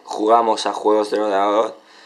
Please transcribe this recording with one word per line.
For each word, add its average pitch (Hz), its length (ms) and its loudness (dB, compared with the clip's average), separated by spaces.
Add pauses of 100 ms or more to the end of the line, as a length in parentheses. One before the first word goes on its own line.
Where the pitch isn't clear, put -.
jugamos 110 640 0
a 101 80 -2
juegos 107 380 0
de 104 80 -2
ordenador, 107 580 0 (280)